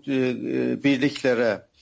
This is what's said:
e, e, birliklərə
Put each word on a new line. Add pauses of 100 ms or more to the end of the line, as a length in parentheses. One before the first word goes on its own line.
e,
e, (160)
birliklərə (300)